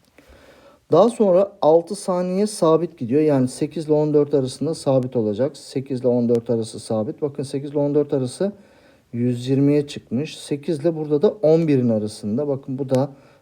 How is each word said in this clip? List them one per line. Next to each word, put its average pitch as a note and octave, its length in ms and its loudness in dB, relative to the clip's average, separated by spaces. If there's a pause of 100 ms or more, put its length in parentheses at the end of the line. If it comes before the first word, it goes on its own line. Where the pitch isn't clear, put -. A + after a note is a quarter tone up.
(920)
Daha F3+ 160 8
sonra G3+ 540 2
altı E3 320 4
saniye F3+ 520 -2
sabit E3 520 0
gidiyor. C3 240 0
Yani C3+ 260 2
sekiz D3+ 380 -6
ile D3+ 60 2
on D3+ 220 2
dört D3 200 2
arasında C3+ 400 -2
sabit C3 420 0
olacak. A2+ 400 -2
Sekiz C3 440 -8
ile B2+ 80 0
on A#2+ 200 2
dört A#2+ 220 0
arası A2+ 300 -4
sabit. A2 420 -6
Bakın D3 200 -6
sekiz C#3+ 280 -8
ile D3 80 -4
on C#3+ 160 0
dört D3 180 0
arası C#3+ 400 -2 (600)
yüz B2 360 -2
yirmiye C#3+ 380 2
çıkmış. D3 520 -8
Sekiz D3 420 -6
ile E3 160 0
burada D3+ 260 -2
da G3+ 80 4
on D#3+ 380 2
birin B2+ 200 4
arasında. G#2+ 600 -2
Bakın C3+ 300 -6
bu C3+ 120 -6
da C3+ 200 0 (320)